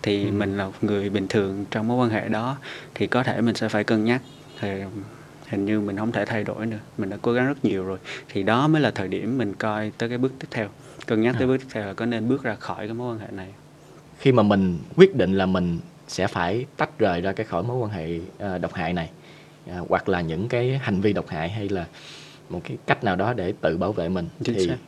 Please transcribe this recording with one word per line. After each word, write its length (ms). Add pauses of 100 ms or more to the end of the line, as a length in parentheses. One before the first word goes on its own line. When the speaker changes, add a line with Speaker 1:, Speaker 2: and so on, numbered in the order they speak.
Speaker 1:
Thì 220
Speaker 2:
Ừ. 60
Speaker 1:
mình 260
là 80
một 60 (100)
người 280
bình 180
thường 440
trong 160
mối 100
quan 120
hệ 200
đó 280 (380)
thì 120
có 160
thể 180
mình 140
sẽ 140
phải 140
cân 220
nhắc 160 (380)
thì 100 (800)
hình 160
như 140
mình 180
không 140
thể 140
thay 180
đổi 220
nữa, 120 (200)
mình 120
đã 120
cố 120
gắng 140
rất 180
nhiều 200
rồi. 120 (320)
Thì 140
đó 240
mới 140
là 100
thời 160
điểm 300
mình 160
coi 440
tới 120
cái 80
bước 220
tiếp 120
theo, 160 (400)
cân 140
nhắc 180
tới 40
Speaker 2:
À. 40
Speaker 1:
bước 100
tiếp 140
theo 140
là 80
có 120
nên 240
bước 140
ra 120
khỏi 320
cái 60
mối 200
quan 60
hệ 120
này. 160 (720)
Speaker 2:
Khi 120
mà 120
mình 360 (180)
quyết 180
định 220
là 80
mình 340 (280)
sẽ 200
phải 380 (120)
tách 220
rời 220
ra 120
cái 120
khỏi 180
mối 140
quan 140
hệ, 280 (200)
ờ, 180
độc 160
hại 200
này, 160 (600)
à, 80 (120)
hoặc 200
là 120
những 260
cái 360
hành 180
vi 120
độc 140
hại 220
hay 200
là 160 (640)
một 140
cái 140 (100)
cách 160
nào 120
đó 180
để 280
tự 160
bảo 140
vệ 180
mình, 180 (160)
Speaker 1:
Chính 120
Speaker 2:
thì, 120
Speaker 1:
xác. 100 (100)